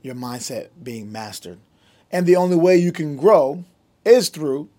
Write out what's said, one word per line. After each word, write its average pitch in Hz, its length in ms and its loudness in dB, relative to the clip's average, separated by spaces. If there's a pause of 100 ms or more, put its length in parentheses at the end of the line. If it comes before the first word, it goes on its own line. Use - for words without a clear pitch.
your 127 140 -14
mindset 123 520 -12 (140)
being 113 300 -14
mastered. 104 480 -16 (520)
And 180 120 -2
the 175 120 6
only 180 200 0
way 180 200 4
you 175 160 2
can 151 240 -8
grow 160 480 2 (400)
is 233 240 6
through 147 400 -6 (100)